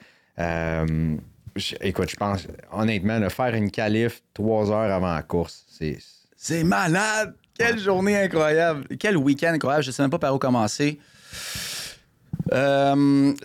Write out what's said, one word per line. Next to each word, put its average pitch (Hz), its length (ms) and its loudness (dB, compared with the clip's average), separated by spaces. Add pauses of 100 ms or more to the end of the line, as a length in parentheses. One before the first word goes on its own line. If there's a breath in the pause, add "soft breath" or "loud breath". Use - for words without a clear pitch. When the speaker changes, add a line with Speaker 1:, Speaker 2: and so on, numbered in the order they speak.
(400 soft breath)
Speaker 1:
Euh, 80 760 0 (420)
je, - 240 -6
écoute, 95 280 -2
je - 60 -10
pense, 101 320 -4 (240)
honnêtement, 110 480 -2
là, 98 100 0
faire 123 260 -2
une 104 160 0
qualif 110 500 0 (120)
trois 107 380 0
heures 107 200 0
avant 92 240 0
la 73 80 -4
course, - 460 -4
c'est 78 280 -8 (380)
Speaker 2:
C'est 165 280 -4
malade ! 202 680 0 (240)
Quelle 233 180 2
Speaker 1:
Ouais. 220 60 -6
Speaker 2:
journée 190 360 2
incroyable ! 160 680 2 (140)
Quel 202 180 2
week-end 143 360 2
incroyable ! 143 300 0
Je 123 80 -6
sais 139 120 -2
même 135 80 0
pas 131 80 -2
par 139 160 0
où - 20 0
commencer. 131 640 0 (1500 loud breath)
Euh, 139 800 4 (120)